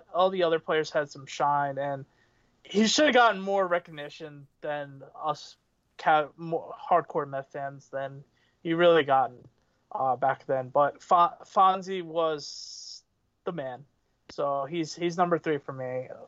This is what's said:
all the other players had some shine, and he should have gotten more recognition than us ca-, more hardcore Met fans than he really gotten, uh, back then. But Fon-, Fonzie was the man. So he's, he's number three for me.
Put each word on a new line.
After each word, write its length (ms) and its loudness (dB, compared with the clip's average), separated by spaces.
all 160 4
the 140 0
other 160 2
players 320 0
had 180 -2
some 160 -18
shine, 520 0
and 280 -6
he 240 2
should 180 4
have 80 4
gotten 280 6
more 260 0
recognition 800 -8
than 420 -8
us 340 -6
ca-, 300 4
more 360 -6
hardcore 400 2
Met 220 -10
fans 380 -10
than 340 -8
he 100 -2
really 300 6
gotten, 340 2
uh, 240 -2
back 320 -2
then. 220 -2
But 340 2
Fon-, 300 2
Fonzie 580 2
was 1000 -6
the 80 -4
man. 320 -10
So 380 -2
he's, 260 -4
he's 220 -4
number 200 2
three 200 -2
for 160 -10
me. 340 -6